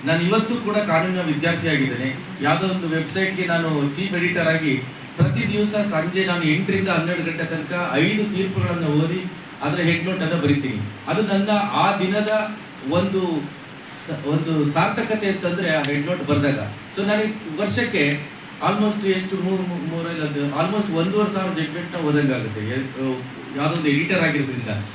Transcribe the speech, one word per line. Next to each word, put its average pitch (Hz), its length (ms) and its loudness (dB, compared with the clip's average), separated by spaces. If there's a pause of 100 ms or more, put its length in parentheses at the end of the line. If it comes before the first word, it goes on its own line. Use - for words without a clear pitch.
ನಾನು 165 180 2
ಇವತ್ತು 214 320 2
ಕೂಡ 202 220 -2
ಕಾನೂನಿನ 180 440 2
ವಿದ್ಯಾರ್ಥಿಯಾಗಿದ್ದೇನೆ. 143 1000 0 (200)
ಯಾವುದೋ 175 320 2
ಒಂದು 170 140 -2
ವೆಬ್ಸೈಟ್‌ಗೆ 180 580 0
ನಾನು 160 500 0
ಚೀಫ್ 185 200 -2
ಎಡಿಟರ್ 170 320 2
ಆಗಿ 156 260 2 (420)
ಪ್ರತಿ 180 360 2
ದಿವಸ 208 160 2
ಸಂಜೆ 185 580 0
ನಾನು 170 180 0
ಎಂಟರಿಂದ 190 440 2
ಹನ್ನೆರಡು 165 340 0
ಗಂಟೆ 165 220 -4
ತನಕ 160 480 -4
ಐದು 190 440 2
ತೀರ್ಪುಗಳನ್ನು 180 500 0
ಓದಿ 165 440 0 (320)
ಅದರ 165 180 0
ಹೆಡ್ 165 240 2
ನೋಟ್ 185 160 -2
ಅನ್ನು 160 220 0
ಬರಿತೀನಿ. 139 340 2 (320)
ಅದು 180 140 2
ನನ್ನ 202 280 2 (220)
ಆ 196 260 2
ದಿನದ 208 320 2 (600)
ಒಂದು 180 540 0 (600)
ಸ-, 151 200 -6
ಒಂದು 151 460 2
ಸಾರ್ಥಕತೆ 214 540 0
ಅಂತಂದ್ರೆ 180 500 0
ಆ 147 60 2
ಹೆಡ್ 143 240 0
ನೋಟ್ 175 200 -2
ಬರ್ದಾಗ. 139 320 2 (400)
So 196 80 0
ನನಗೆ 214 540 0
ವರ್ಷಕ್ಕೆ 190 600 2 (500)
almost 208 380 2
ಎಷ್ಟು 185 360 0
ಮೂರು, 185 180 0
ಮೂ-, 175 280 -4
ಮೂರು 165 220 -4
ಇಲ್ಲ 156 120 -4
ಅದು 143 160 -2
almost 165 560 0
ಒಂದೂವರೆ 196 380 2
ಸಾವಿರ 175 260 -2
ಜಡ್ಜ್‌ಮೆಂಟ್‌ನ 165 480 -4
ಓದಂಗಾಗುತ್ತೆ. 123 520 2
ಎ-, 131 960 -4
ಯಾವುದೋ 156 200 0
ಒಂದು 151 120 2
ಎಡಿಟರ್ 170 340 2
ಆಗಿರೋದ್ರಿಂದ. 135 460 0 (260)